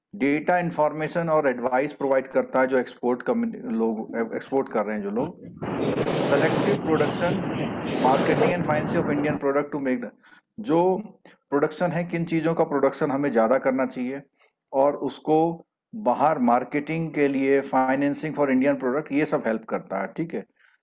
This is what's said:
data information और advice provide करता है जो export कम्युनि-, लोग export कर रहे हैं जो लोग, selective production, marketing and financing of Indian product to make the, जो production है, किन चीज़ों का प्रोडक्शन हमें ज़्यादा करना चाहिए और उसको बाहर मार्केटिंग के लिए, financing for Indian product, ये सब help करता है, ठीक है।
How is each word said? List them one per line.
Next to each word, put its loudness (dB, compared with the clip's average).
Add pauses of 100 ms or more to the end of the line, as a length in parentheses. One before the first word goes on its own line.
(140)
data 2
information -2
और 4
advice 0
provide 0
करता 0
है 4
जो 4
export -2
कम्युनि-, -2 (100)
लोग -2 (180)
export -2
कर 0
रहे -4
हैं -6
जो -4
लोग, -4 (840)
selective 2
production, 0 (640)
marketing 2
and -2
financing 0
of -2
Indian -2
product 0
to -4
make -2
the, -10 (480)
जो 2 (680)
production 0
है, -2
किन -2
चीज़ों 0
का 2
प्रोडक्शन 0
हमें 0
ज़्यादा 4
करना 0
चाहिए -6 (500)
और 2 (100)
उसको 0 (540)
बाहर 2
मार्केटिंग 0
के 4
लिए, 4
financing 0
for 2
Indian 2
product, -2
ये 2
सब -2
help -2
करता -4
है, -6
ठीक -6
है। -6 (380)